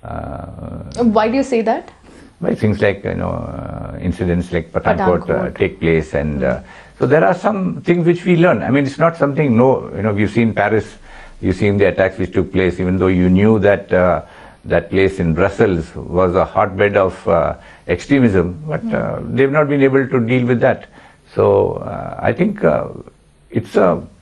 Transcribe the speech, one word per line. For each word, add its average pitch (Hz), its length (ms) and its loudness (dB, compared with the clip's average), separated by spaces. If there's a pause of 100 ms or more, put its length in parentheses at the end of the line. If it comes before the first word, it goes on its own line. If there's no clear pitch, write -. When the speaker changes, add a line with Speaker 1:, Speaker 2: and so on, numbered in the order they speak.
Speaker 1:
Uh, 78 1000 -10
Speaker 2:
Why 220 240 2
do 233 80 -2
you 269 80 0
say 226 180 -2
that? - 280 -4 (500)
Speaker 1:
Well, - 160 -2
things 104 260 0
like, 101 220 0
you 95 100 -4
know, 87 160 -4
uh, - 720 -10
incidents 87 500 -2
like 85 200 -4
Pathankot, 90 520 0
Speaker 2:
Pathankot. - 300 -2
Speaker 1:
uh, - 40 -16
take 95 200 -2
place, 80 360 0
and, 71 280 -2
uh, 64 160 0
Speaker 2:
Hmm. - 60 -14 (340)
Speaker 1:
so - 80 0
there 151 180 4
are 190 100 2
some 190 480 -4
things 175 240 2
which 170 180 0
we 180 120 4
learn. 165 260 2
I - 80 -2
mean, 139 140 2
it's 135 140 -6
not 165 180 0
something, 143 400 0
no, 123 380 2
you 90 80 -6
know, 107 100 0
we've 101 180 0
seen 113 220 2
Paris, 104 440 0 (440)
you've 95 160 0
seen 101 220 0
the 98 80 4
attacks 92 320 0
which 92 140 -4
took 90 200 -2
place, 92 280 0
even 92 180 0
though 92 80 2
you 92 240 4
knew 104 300 4
that, 101 320 2
uh, 90 300 2 (420)
that 87 260 -2
place 95 300 2
in 85 120 2
Brussels 87 600 0
was 87 400 0
a 90 100 4
hotbed 101 520 0
of, 95 320 0
uh, 76 260 2 (320)
extremism, 90 800 0
but, 156 140 -6
Speaker 2:
Hmm. 226 140 -6
Speaker 1:
uh, 110 280 -4
they've 135 300 0
not 151 160 2
been 143 140 2
able 135 240 4
to 131 140 0
deal 123 240 2
with 120 160 2
that. 123 260 0 (480)
So, 101 420 2
uh, - 420 -10
I - 140 -2
think, 202 320 -2
uh, - 240 0 (640)
it's - 260 -4
a - 240 2 (220)